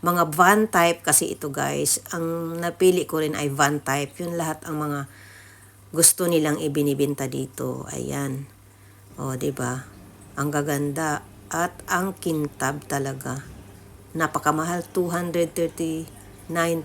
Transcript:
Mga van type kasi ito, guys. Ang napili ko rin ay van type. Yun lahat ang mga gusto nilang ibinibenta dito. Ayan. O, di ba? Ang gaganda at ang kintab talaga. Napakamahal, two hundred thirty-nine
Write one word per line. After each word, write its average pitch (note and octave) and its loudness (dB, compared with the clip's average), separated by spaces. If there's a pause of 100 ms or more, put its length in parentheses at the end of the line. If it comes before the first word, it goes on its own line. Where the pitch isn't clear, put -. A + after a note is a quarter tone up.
Mga E3+ 2
van F#3 8
type E3+ 4
kasi - 2
ito, C#3+ -8
guys. C#3+ 0 (160)
Ang E3 -4
napili F3 4
ko D#3+ -2
rin D#3 0
ay C#3+ 0
van C#3+ 2
type. C#3 -2
Yun E3+ -4
lahat D#3+ -4
ang D#3 -4
mga C#3+ -4 (800)
gusto E3 4
nilang D#3 4
ibinibenta C#3+ 0
dito. C3 -6
Ayan. C#3 -6 (720)
O, C3+ -4
di C#3+ -2
ba? C3+ -4 (560)
Ang C#3+ -2
gaganda D3 0 (320)
at E3+ -2
ang F#3 -2
kintab D3 -2
talaga. C3+ -4 (720)
Napakamahal, D#3+ 0
two F3 0
hundred E3+ 0
thirty-nine E3 -2